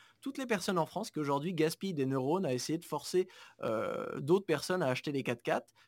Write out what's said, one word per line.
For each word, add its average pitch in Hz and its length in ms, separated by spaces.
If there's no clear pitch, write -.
toutes 269 160
les 269 80
personnes 196 320
en 156 80
France 208 240
qui 151 100
aujourd'hui 143 320
gaspillent 165 420
des 139 120
neurones 139 400
à 127 80
essayer 151 240
de 170 60
forcer, 180 440
euh, 107 580
d'autres 175 260
personnes 170 360
à 143 40
acheter 127 260
des 135 100
quatre-quatre, - 520